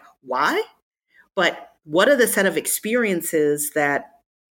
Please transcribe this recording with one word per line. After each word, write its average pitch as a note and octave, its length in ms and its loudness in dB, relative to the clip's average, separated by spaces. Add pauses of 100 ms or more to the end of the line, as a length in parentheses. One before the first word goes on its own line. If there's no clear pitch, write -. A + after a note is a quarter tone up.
(220)
why, C#3+ 400 -2 (760)
but - 360 -2 (120)
what E3+ 240 2
are C#4+ 80 6
the A#3+ 120 4
set G#3 180 0
of E3 120 0
experiences E3 1120 -2
that C#3+ 400 -2 (420)